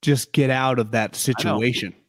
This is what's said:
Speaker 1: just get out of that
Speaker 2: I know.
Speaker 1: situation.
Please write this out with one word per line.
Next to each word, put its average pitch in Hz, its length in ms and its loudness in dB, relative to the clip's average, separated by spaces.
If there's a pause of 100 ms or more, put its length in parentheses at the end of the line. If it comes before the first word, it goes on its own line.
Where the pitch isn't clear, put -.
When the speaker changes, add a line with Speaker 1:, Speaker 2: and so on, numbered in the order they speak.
Speaker 1:
just 143 300 0
get 139 180 2
out 131 300 0
of 107 120 -2
that 110 180 0
Speaker 2:
I - 20 -20
know. - 60 -20
Speaker 1:
situation. 117 760 -2 (160)